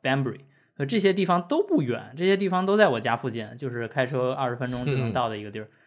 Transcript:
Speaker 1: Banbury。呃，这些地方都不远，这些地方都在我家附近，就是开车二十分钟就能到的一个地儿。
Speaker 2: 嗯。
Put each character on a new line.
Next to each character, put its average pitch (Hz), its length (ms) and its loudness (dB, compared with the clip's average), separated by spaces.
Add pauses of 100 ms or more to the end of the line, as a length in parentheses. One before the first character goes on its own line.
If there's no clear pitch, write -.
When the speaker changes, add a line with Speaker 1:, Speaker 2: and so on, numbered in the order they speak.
Speaker 1:
Banbury。 131 380 0 (380)
呃， 143 60 -2
这 175 140 0
些 190 140 4
地 190 120 2
方 175 220 2
都 330 180 2
不 349 160 2
远， 117 380 -4
这 175 80 -2
些 196 100 4
地 190 120 -2
方 185 180 0
都 202 100 4
在 214 120 8
我 117 120 2
家 117 160 2
附 127 140 -4
近， 110 260 -8
就 127 140 -6
是 117 160 -4
开 131 180 0
车 127 280 -2
二 135 180 -2
十 120 60 -6
分 123 160 -4
钟 123 120 -6
就 139 140 0
能 120 140 -2
到 120 160 -2
的 107 100 -6
一 104 60 -10
个 104 80 -10
地 107 80 -8
儿。 107 40 -10
Speaker 2:
嗯。 - 60 -20 (160)